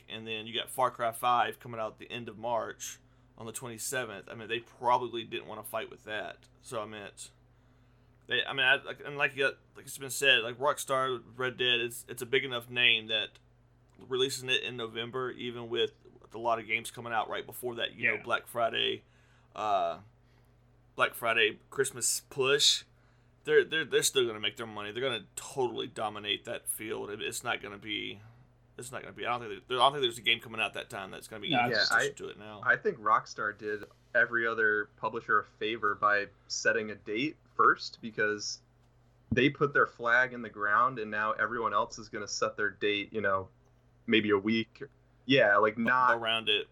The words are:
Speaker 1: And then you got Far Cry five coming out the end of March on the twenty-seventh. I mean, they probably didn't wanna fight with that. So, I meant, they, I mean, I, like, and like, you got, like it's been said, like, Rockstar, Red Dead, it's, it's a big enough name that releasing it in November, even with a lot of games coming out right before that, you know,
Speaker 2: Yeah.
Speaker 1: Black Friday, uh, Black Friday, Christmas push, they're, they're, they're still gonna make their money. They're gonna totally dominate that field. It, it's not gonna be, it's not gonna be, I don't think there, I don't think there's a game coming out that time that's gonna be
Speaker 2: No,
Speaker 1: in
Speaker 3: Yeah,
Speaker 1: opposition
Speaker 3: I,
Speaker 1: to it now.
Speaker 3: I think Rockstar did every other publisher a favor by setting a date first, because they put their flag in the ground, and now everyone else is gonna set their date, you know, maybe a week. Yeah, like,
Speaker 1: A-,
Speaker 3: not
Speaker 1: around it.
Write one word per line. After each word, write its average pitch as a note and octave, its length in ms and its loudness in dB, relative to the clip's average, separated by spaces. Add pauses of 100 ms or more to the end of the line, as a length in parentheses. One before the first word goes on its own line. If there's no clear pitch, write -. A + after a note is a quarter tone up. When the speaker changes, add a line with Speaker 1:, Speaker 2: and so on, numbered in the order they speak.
Speaker 1:
And A2 180 -12
then A2 200 -8
you A2+ 80 -12
got - 160 -4
Far B2+ 200 2
Cry A#2 220 -2
five A#2 480 2
coming A#2 200 -10
out G#2+ 180 -6
the - 120 -16
end A2+ 200 -10
of G2+ 80 -18
March A2 600 -6 (380)
on A2 80 -16
the A2+ 80 -10
twenty-seventh. A#2 800 -8
I - 40 -10
mean, A2 140 -12
they A2+ 120 -2
probably A#2+ 640 2
didn't G#2 240 -8
wanna G#2+ 160 -12
fight A2 260 -6
with - 140 -18
that. G#2 340 -6 (240)
So, A#2 180 -6
I G#2 60 -8
meant, G#2+ 440 -14 (960)
they, B2 100 0 (100)
I - 40 -6
mean, A2 120 0
I, C3 200 6
like, B2 200 -10
and C#3+ 140 -8
like, C#3+ 180 0
you C#3 80 2
got, C3 100 2 (200)
like G2+ 120 -20
it's - 120 -12
been C#3 120 -10
said, B2+ 320 4
like, A#2 160 -6
Rockstar, C3 640 0 (160)
Red B2+ 200 -4
Dead, B2 240 2
it's, A#2+ 280 -6
it's A#2+ 140 -10
a A#2+ 40 -8
big C3 180 2
enough B2 260 -6
name A#2+ 380 4
that G#2+ 220 0 (760)
releasing B2+ 400 0
it B2+ 140 2
in A#2+ 140 -6
November, A#2 560 -6
even A#2+ 360 -8
with A2+ 220 2 (420)
a G#2+ 60 -12
lot A2+ 220 0
of G#2+ 80 -12
games A2 240 -4
coming A#2 200 -10
out A2 160 0
right G2 160 -4
before A#2+ 300 -8
that, A2+ 220 -4
you A#2+ 120 -2
know, A#2 60 2
Speaker 2:
Yeah. G#2 80 -8
Speaker 1:
Black A#2 240 -2
Friday, A2+ 560 0 (540)
uh, F#2 420 0 (960)
Black B2 200 2
Friday, A2+ 440 2 (100)
Christmas - 640 0
push, C#3 540 2 (600)
they're, D3 200 6
they're, D3+ 200 0
they're C#3 200 2
still C3 200 2
gonna A2 160 -2
make G#2 160 -2
their A#2 100 -6
money. G#2 260 -8
They're A#2 100 -4
gonna A#2+ 220 -2 (100)
totally A#2 540 -4
dominate G#2 560 -4
that A2+ 240 -8
field. A2 420 -8
It, G#2+ 100 -8
it's - 220 -6
not A2+ 180 -2
gonna G#2 160 -12
be, G#2 440 -8 (580)
it's B2 140 -12
not A2+ 100 -10
gonna - 120 -14
be, G2+ 120 -6
I A#2+ 100 0
don't A#2+ 120 -8
think G2 200 -12
there, B2+ 100 0
I - 20 0
don't C3+ 140 8
think C#3+ 100 0
there's A#2+ 140 0
a B2 40 -14
game A2+ 160 4
coming A2+ 220 -10
out G2+ 140 0
that - 160 -6
time G2 200 -8
that's F#2 160 -14
gonna G#2+ 160 -12
be - 80 -6
Speaker 2:
No, A#2+ 140 4
Speaker 1:
in B2 80 0
Speaker 3:
Yeah, A2+ 60 0
Speaker 1:
opposition A2+ 360 2
Speaker 3:
I, - 80 -18
Speaker 1:
to F2+ 60 -10
it - 100 -14
now. G#2 260 -16
Speaker 3:
I B2 120 4
think F3+ 220 -2
Rockstar G#2+ 600 0
did G#2+ 220 -6 (340)
every A#2 320 2
other A2 420 2 (100)
publisher A2+ 420 0
a - 40 -12 (140)
favor G#2+ 360 -2
by G2+ 320 2 (200)
setting A2 440 0
a G#2 40 -10
date A2+ 420 -4 (200)
first, - 440 4
because G#2+ 600 -4 (720)
they B2 200 4
put C#3+ 240 -2
their B2+ 120 6
flag A#2+ 460 2
in A#2+ 80 -12
the A2+ 80 -10
ground, G#2 500 2
and G#2+ 120 -6
now G#2+ 220 -2
everyone G#2+ 420 -2
else A2+ 240 0
is A2 100 -14
gonna G#2 200 -8
set - 280 -2
their G#2 140 0
date, G2+ 420 -2
you A2 80 -4
know, G2 280 0 (580)
maybe A2 240 4
a G2+ 80 6
week. A2+ 440 0 (440)
Yeah, A#2+ 320 6
like, G#2+ 180 4
Speaker 1:
A-, A#2+ 40 -4
Speaker 3:
not B2 360 4
Speaker 1:
around A2+ 320 0
it. G#2 240 2